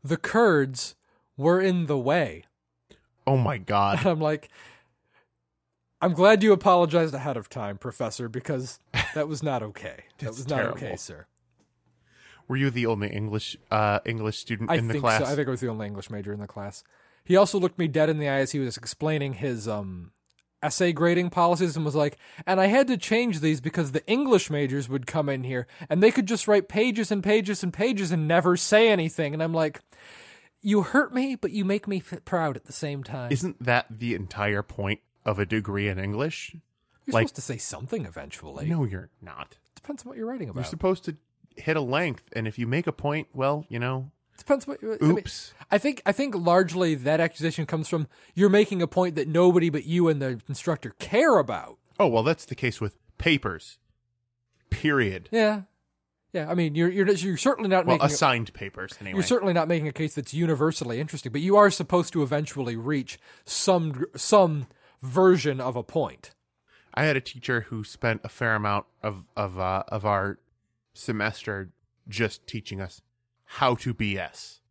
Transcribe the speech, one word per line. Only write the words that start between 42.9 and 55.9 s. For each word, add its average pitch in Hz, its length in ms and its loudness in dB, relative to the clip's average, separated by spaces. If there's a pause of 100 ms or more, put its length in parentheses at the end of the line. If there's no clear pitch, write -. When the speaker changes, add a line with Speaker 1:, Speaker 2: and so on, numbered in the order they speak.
Speaker 2:
point, 147 400 -4
well, 143 360 -2
you 120 100 -6
know. 131 320 -4 (280)
Speaker 1:
Depends - 280 0
what, 285 160 -10
I 214 40 -10 (180)
mean, 175 140 6
Speaker 2:
Oops. - 340 -10 (180)
Speaker 1:
I 208 80 4
think, 277 280 0
I 196 60 4
think 269 220 -2
largely 175 600 2
that 147 260 0
accusation 160 460 -2
comes 156 220 -4
from 156 200 -2 (260)
you're 196 140 6
making 202 340 4
a 165 40 0
point 180 300 0
that 147 120 -2
nobody 170 400 6
but 147 160 -2
you 170 240 2
and 147 140 0
the 127 260 -4
instructor 139 500 -4
care 247 400 4
about. 110 400 -2 (220)
Speaker 2:
Oh, 196 80 8
well, 113 140 4
that's 156 240 0
the - 80 -10
case - 260 -4
with 104 160 -6 (220)
papers. 120 600 -2 (920)
Period. 113 600 0
Speaker 1:
Yeah. 214 320 2 (680)